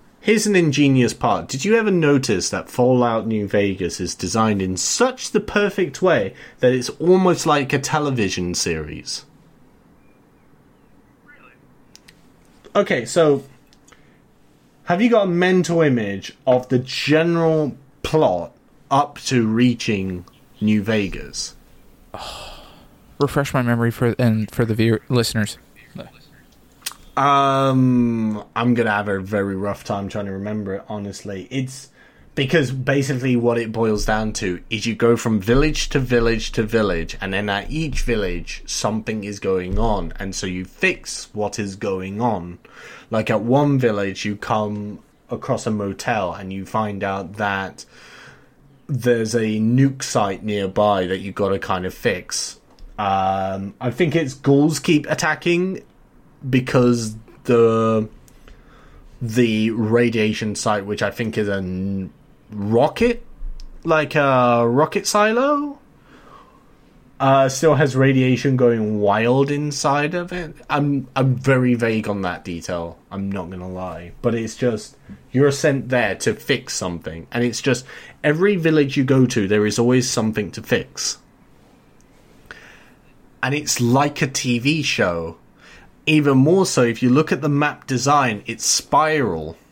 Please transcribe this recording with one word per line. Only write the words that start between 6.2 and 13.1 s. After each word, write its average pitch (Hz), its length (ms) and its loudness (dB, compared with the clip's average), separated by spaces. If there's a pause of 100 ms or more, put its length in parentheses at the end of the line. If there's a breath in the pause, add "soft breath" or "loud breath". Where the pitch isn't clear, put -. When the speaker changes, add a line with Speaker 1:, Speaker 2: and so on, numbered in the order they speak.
Speaker 1:
that 127 140 4
it's 127 160 -2
almost 180 580 2
like 143 260 2
a 143 60 2
television 117 760 -2
series? 80 680 -6 (3500)
Okay, 196 300 0
so 151 400 2 (1400 soft breath)